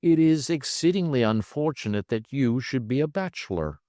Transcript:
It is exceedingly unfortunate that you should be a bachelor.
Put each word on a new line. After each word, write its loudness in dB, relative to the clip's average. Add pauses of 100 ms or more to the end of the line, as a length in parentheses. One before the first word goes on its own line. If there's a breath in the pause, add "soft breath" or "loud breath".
It 4
is 4
exceedingly 0
unfortunate -2
that -4
you 0
should -4
be 0
a 0
bachelor. -6